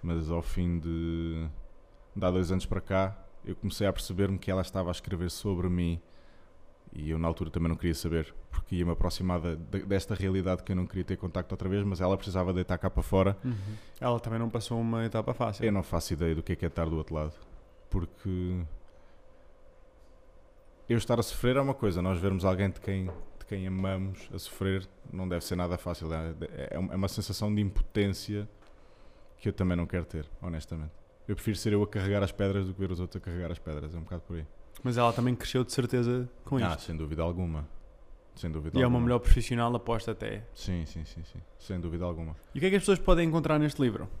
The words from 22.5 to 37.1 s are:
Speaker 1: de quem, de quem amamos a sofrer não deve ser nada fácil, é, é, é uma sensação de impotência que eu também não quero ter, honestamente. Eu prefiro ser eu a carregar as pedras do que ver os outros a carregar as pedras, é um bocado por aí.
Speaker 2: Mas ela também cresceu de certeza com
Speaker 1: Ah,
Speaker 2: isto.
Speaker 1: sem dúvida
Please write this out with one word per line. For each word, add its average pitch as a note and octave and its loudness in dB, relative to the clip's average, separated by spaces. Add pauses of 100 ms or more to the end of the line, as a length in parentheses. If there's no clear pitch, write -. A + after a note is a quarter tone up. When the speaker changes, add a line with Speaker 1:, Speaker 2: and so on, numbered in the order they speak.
Speaker 1:
de F#2 -6
quem, F#2+ -2 (340)
de - -14
quem F#2+ -4
amamos F#2+ -2
a G2 -8
sofrer F#2+ -2 (240)
não F#2 -4
deve F2 0
ser - -2
nada F2+ 0
fácil, E2 -6
é, D#2+ -4 (220)
é, C2+ -8
é - -2
uma F#2+ 0
sensação G#2 -2
de G#2 2
impotência G2+ 0 (920)
que - -2
eu F#2+ -2
também F2+ 4
não F2 2
quero F2 -2
ter, D#2 -8 (120)
honestamente. D#2+ -6 (360)
Eu G#2 0
prefiro G#2 -2
ser G#2+ 2
eu G#2 6
a G2 2
carregar G2+ 2
as G2 2
pedras G2 2
do F#2+ -4
que F#2 -10
ver F#2+ -2
os F2 -2
outros F#2 -4
a - -18
carregar F2 -4
as E2+ -6
pedras, D#2 -8
é - -6
um E2 -6
bocado D#2+ -8
por F2 -8
aí. D#2 -6 (380)
Speaker 2:
Mas A#2+ 0
ela A#2+ 6
também B2 2
cresceu - 0
de - -4
certeza B2 2 (140)
com C#3 0
Speaker 1:
Ah, F#2+ 2
Speaker 2:
isto. D#2 -2
Speaker 1:
sem E2 -6
dúvida D#2 -4